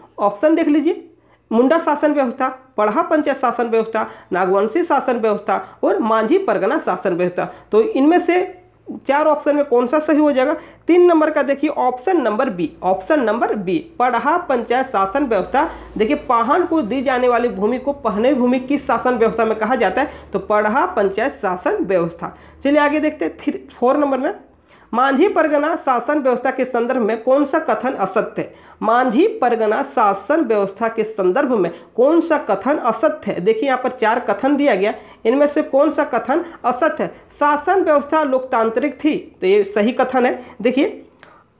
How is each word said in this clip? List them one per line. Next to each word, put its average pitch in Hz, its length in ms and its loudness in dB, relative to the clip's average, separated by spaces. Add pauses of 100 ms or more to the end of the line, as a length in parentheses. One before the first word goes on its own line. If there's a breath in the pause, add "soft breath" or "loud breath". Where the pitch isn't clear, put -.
(180 loud breath)
ऑप्शन 214 360 2
देख 320 140 2
लीजिए, 302 420 0 (420 soft breath)
मुंडा 254 260 4
शासन 302 340 0
व्यवस्था, 262 360 -2 (280)
पढ़ा 214 260 0
पंचायत 302 340 0
शासन 240 280 -2
व्यवस्था, 220 460 -2 (220 loud breath)
नागवंशी 196 520 0
शासन 269 320 0
व्यवस्था 208 680 -4
और 381 140 0
मांझी 220 400 2
परगना 220 400 0
शासन 180 360 -4
व्यवस्था। 175 400 -4 (180 loud breath)
तो 214 100 6
इनमें 285 380 2
से 349 420 -2 (460)
चार 294 180 2
ऑप्शन 294 300 2
में 285 80 2
कौन 247 220 2
सा 302 120 0
सही 302 200 2
हो 302 140 4
जाएगा? 269 240 0 (300 loud breath)
तीन 349 200 6
नंबर 330 240 4
का 302 120 0
देखिए, 277 280 -2
ऑप्शन 254 520 0
नंबर 226 280 0
बी, 175 220 -4 (100)
ऑप्शन 196 380 0
नंबर 226 340 0
बी, 185 240 -2 (200)
पढ़ा 247 380 0
पंचायत 254 500 -2
शासन 208 380 -2
व्यवस्था। 254 460 0 (280 loud breath)
देखिए, 226 180 0
पाहन 254 480 0
को 330 180 0
दी 247 200 -4
जाने 247 260 0
वाली 240 200 2
भूमि 214 300 -2
को 285 140 -4
पहने 233 420 0
भूमि 247 260 2
किस 269 260 -4
शासन 247 280 0
व्यवस्था 220 300 0
में 220 140 -2
कहा 214 160 -2
जाता 214 280 0
है? - 80 -4 (220 loud breath)
तो 202 60 -2
पढ़ा 214 480 0
पंचायत 196 460 -2
शासन 202 440 -4
व्यवस्था। 180 640 -2 (260 loud breath)
चलिए 294 160 4
आगे 294 200 2
देखते 302 240 -4
हैं, 311 140 -6
थ्री, - 300 -6 (120)
फ़ोर 254 160 2
नंबर 277 220 0
में, 311 160 -4 (600 soft breath)
मांझी 277 340 4
परगना 311 480 0
शासन 277 420 -2
व्यवस्था 254 320 0
के 262 140 -2
संदर्भ 240 380 -2
में 220 200 -2
कौन 277 220 2
सा 311 140 -2
कथन 254 340 -2
असत्य 190 500 -4
है? - 300 -18 (100)
मांझी 240 440 2
परगना 226 560 0
शासन 240 580 0
व्यवस्था 220 480 -2
के 226 160 -4
संदर्भ 214 480 0
में 190 200 0 (240 loud breath)
कौन 302 240 4
सा 311 180 0
कथन 254 380 -2
असत्य 302 560 -2
है? - 80 -6
देखिए, 220 240 0
यहाँ 262 140 0
पर 254 120 -4
चार 233 300 0
कथन 247 360 0
दिया 285 180 2
गया, 202 200 0 (320 loud breath)
इनमें 277 200 4
से 294 160 0
कौन 294 280 2
सा 302 140 0
कथन 285 400 -2 (200 loud breath)
असत्य 254 400 -2
है? - 100 -8 (180 loud breath)
शासन 294 500 0
व्यवस्था 311 400 2
लोकतांत्रिक 254 720 0 (100)
थी, 285 360 -2
तो 185 60 -2
ये 196 180 4
सही 208 280 0
कथन 254 340 0
है। - 160 -2 (200 loud breath)
देखिए, 262 440 0 (540 soft breath)